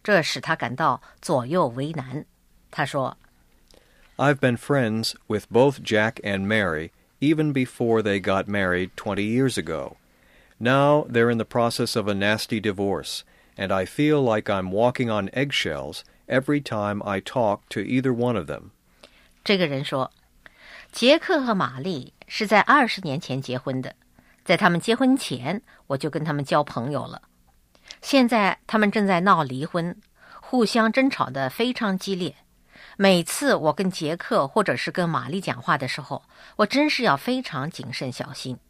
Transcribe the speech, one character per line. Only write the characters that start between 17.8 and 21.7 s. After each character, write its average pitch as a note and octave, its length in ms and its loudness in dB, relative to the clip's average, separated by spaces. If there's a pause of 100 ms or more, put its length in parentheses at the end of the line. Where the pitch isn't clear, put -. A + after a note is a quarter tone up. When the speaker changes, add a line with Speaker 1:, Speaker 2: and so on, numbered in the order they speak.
Speaker 2:
either B2+ 320 0
one A#2+ 240 0
of D2 120 -6
them. A1+ 220 -10 (720)
Speaker 1:
这 G3+ 140 2
个 F3+ 100 2
人 C#3 160 -4
说， C3+ 260 -4 (880)
杰 C#4 240 6
克 D#4 260 0
和 A#3 80 0
玛 B2+ 240 -2